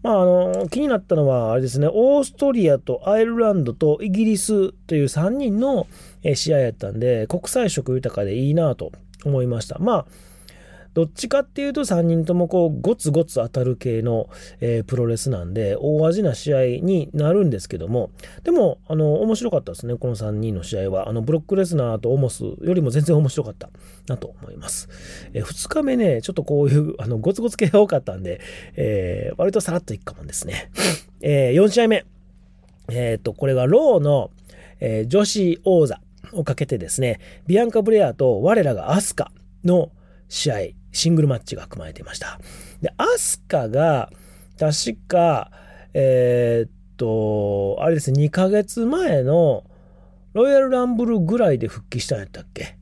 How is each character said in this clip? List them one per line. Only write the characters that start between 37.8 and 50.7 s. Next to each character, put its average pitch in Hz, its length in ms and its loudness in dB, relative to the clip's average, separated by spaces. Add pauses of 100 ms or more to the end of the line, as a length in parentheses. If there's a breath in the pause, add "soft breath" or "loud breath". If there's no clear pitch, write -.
ブ 220 80 2
レ 208 120 6
ア 123 120 0
と 120 260 2
我 196 220 4
ら 135 100 2
が 98 200 -2
ア 196 60 4
ス - 140 -4
カ - 180 -6 (320)
の 175 280 2 (360 soft breath)
試 - 240 -4
合、 110 40 -4 (380)
シ 165 180 0
ン 165 40 4
グ 156 60 4
ル 147 60 4
マ 131 80 0
ッ 110 80 -8
チ - 120 -12
が - 120 -14
組 - 140 -14
ま 80 40 -12
れ 80 80 -14
て - 80 -18
い - 40 -16
ま - 80 -16
し - 60 -12
た。 - 200 -14 (420 loud breath)
で、 - 160 -4
ア 262 80 0 (120)
ス - 300 -4
カ 127 220 0
が、 139 400 2 (500 loud breath)
確 156 360 -2 (120)
か、 170 440 2 (420 loud breath)
え 123 720 2
ー - 20 -18
っ - 40 -20 (260)
と、 107 840 -2
あ 160 80 2
れ 165 60 2
で 151 40 -2
す 135 120 -4
ね、 139 80 2
二 151 120 2
ヶ 190 180 0
月 208 360 -2
前 269 360 0
の 139 420 2 (720 soft breath)
ロ 247 160 4
イ 277 40 4
ヤ 269 60 6
ル 262 120 2